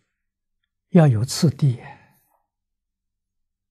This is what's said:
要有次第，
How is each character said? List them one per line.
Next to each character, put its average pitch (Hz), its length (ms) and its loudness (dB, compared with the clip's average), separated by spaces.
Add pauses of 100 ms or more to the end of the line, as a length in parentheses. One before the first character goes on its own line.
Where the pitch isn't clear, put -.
(880)
要 165 160 4
有 117 200 0
次 - 240 -4
第， 127 320 -4 (1900)